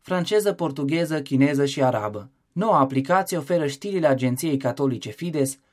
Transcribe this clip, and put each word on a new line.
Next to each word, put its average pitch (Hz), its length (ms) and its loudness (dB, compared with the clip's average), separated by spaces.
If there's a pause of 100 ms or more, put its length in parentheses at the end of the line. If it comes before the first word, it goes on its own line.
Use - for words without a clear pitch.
franceză, 196 520 0
portugheză, 156 680 -2
chineză 139 420 2
și 139 180 -2
arabă. 107 480 -2 (220)
Noua 196 260 2
aplicație 139 580 2
oferă 160 300 0
știrile 170 400 -2
Agenției 131 500 2
Catolice 127 540 -2
Fides, 151 480 -4 (140)